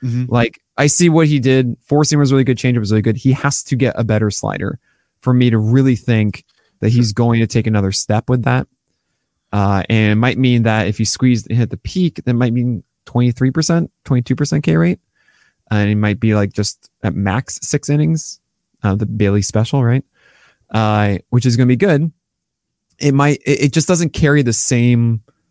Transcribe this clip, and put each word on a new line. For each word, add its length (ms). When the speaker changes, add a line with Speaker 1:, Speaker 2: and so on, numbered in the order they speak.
Speaker 1:
Mm-hmm. 240
Speaker 2:
Like, 320
I 100
see 200
what 200
he 120
did. 460
Four 180
seamer 160
was 140
really 100
good. 140
Changeup 220
was 120
really 100
good. 140
He 160
has 320
to 140
get 200
a 60
better 260
slider 480
for 120
me 180
to 60
really 380
think 480
that 80
he's 240
going 260
to 80
take 180
another 280
step 360
with 140
that. 240
Uh, 360
and 220
it 40
might 220
mean 260
that 240
if 100
he 80
squeezed 440
and 80
hit 120
the 80
peak, 480
that 80
might 180
mean 320
twenty-three 460
percent, 380
twenty-two 320
percent 300
K 100
rate. 240
And 200
it 60
might 240
be, 160
like, 160
just 380
at 120
max 460
six 280
innings, 520
uh, 120
the 100
Bailey 380
special, 380
right? 220
Uh, 440
which 140
is 120
gonna 100
be 80
good. 340
It 160
might, 320
it, 200
it 80
just 160
doesn't 220
carry 300
the 120
same, 680